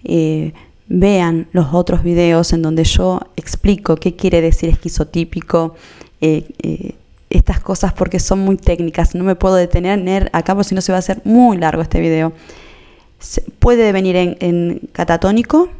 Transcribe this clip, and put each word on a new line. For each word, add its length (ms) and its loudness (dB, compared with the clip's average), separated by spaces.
Eh, 500 -2
vean 640 2
los 220 0
otros 280 2
videos 520 2
en 100 0
donde 220 0
yo 360 0
explico 640 0
qué 180 -4
quiere 260 2
decir 280 2
esquizotípico, 1040 -2
eh, 280 0
eh, 320 -8
estas 300 2
cosas 340 -2
porque 260 -2
son 200 -2
muy 180 0
técnicas, 560 -2
no 100 -4
me 120 0
puedo 180 0
detener 800 0
acá 220 -2
porque 140 -2
si 60 -2
no 60 -2
se 100 -4
va 60 0
a 20 0
hacer 240 -6
muy 340 4
largo 260 -2
este 160 -2
video. 340 0
Se, 220 -4
puede 500 2
venir 240 0
en, 240 0
en 520 -2
catatónico 760 0